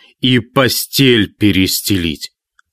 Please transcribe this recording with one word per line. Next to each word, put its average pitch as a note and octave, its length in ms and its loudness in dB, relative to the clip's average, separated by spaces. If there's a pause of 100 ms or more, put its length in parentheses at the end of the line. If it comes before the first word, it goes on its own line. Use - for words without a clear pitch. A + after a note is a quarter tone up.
(200)
и B2+ 200 2
постель A#2+ 920 0
перестелить. F2+ 1000 -2 (400)